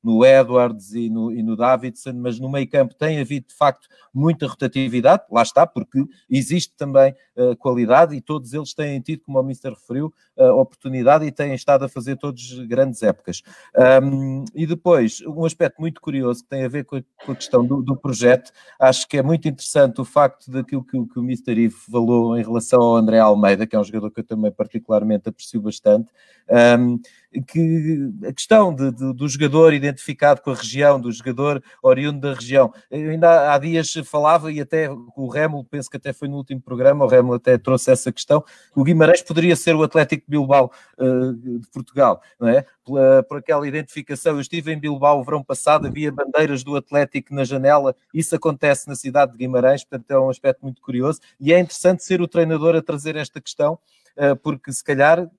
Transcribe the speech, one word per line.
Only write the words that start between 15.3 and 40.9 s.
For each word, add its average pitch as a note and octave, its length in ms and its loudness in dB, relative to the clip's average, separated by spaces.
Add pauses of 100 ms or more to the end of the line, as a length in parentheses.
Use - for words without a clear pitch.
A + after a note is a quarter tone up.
aspecto - 340 -4
muito D#3+ 220 -8
curioso B2+ 420 -6
que - 60 -20
tem C3+ 140 -8
a C3 40 -6
ver C#3 160 -8
com C#3 120 -14
a, B2+ 80 -10 (220)
com C3+ 60 -10
a - 40 -6
questão - 300 0
do, C3+ 160 -2
do C3+ 140 -4
projeto, B2 560 0 (280)
acho C3 280 2
que D3 100 -4
é C3+ 40 0
muito D#3 260 0
interessante C#3 540 0
o A#2+ 40 -6
facto C#3 440 0
daquilo C3 340 -6
que C3 140 -8
o, A#2+ 80 -4
que B2 140 -10
o A#2+ 40 -4
Mister B2 340 -4
Ivo A2+ 200 0 (140)
falou A#2 460 0
em A#2 40 -4
relação A#2 400 0
ao A#2 140 4
André A2 240 4
Almeida, G#2 480 4
que A2 80 -8
é G#2+ 40 2
um G#2 40 0
jogador G#2+ 260 -8
que A2+ 120 -12
eu - 40 -10
também G#2+ 260 -4
particularmente G#2+ 800 -4
aprecio - 320 -10
bastante, G#2+ 480 0 (400)
ahm, A#2+ 480 4 (500)
que D#3+ 640 -2 (160)
a C3 60 -10
questão G3+ 420 2
de, C3+ 160 -2
de, C3 220 -8
do C3+ 140 -6
jogador D3+ 460 4
identificado C#3+ 680 -2
com C#3 100 -6
a A#2+ 40 -4
região, C3+ 440 2
do A#2+ 120 -6
jogador C3 520 -6 (180)
oriundo C#3 380 2
da C#3 140 -6
região. B2 400 0 (160)
Eu D3+ 220 -8
ainda E3 180 4
há, D3 240 4
há C#3+ 40 2
dias D#3+ 360 -2 (100)
falava, D3+ 480 0
e D3+ 80 -8
até D3 300 -4
o B2 380 -12
Remo, D3 360 -4
penso C#3 260 -12
que C#3 80 -16
até C#3 140 -12
foi C#3+ 160 -12
no C#3+ 80 -8
último C3+ 240 -12
programa, C3+ 460 2
o - 20 -2
Remo B2 260 4
até A#2+ 240 2
trouxe C3 340 0
essa B2 200 0
questão, - 320 0 (320)
o C#3 80 0
Guimarães D#3+ 380 2
poderia E3+ 340 0
ser E3 200 0
o D#3 80 0
Atlético D3+ 420 -2
de C#3 60 -12
Bilbao, C#3 400 2 (260)